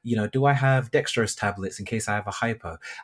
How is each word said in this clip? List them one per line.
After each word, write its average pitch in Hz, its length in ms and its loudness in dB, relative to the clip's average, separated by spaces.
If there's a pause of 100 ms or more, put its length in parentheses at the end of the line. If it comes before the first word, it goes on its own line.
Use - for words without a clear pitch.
You 117 140 0
know, 107 100 2
do 135 180 2
I 143 100 6
have 131 360 4
dextrose - 480 0
tablets 98 400 -4
in 101 60 -10
case 110 240 -4
I 104 80 0
have 104 100 -4
a 98 60 -4
hypo? 110 460 -4 (260)